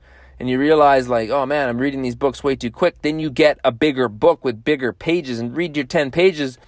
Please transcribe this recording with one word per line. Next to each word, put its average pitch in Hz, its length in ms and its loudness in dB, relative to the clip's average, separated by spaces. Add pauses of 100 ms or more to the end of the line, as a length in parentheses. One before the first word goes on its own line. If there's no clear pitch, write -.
(400)
and 127 100 -4
you 127 80 0
realize, 143 500 4
like, 113 220 -2
"Oh 135 160 0
man, 143 220 -2
I'm 120 100 -4
reading 135 240 -4
these 123 140 -4
books 131 260 -2
way 135 140 0
too 120 140 -8
quick," - 320 -2
then 156 180 -2
you 156 100 -4
get 147 320 2
a 123 80 2
bigger 127 380 0
book 147 360 2
with 113 200 -4
bigger 131 280 0
pages 139 460 -4
and 120 180 -8
read 160 200 -4
your 143 100 -4
ten 143 240 -2
pages, 151 580 0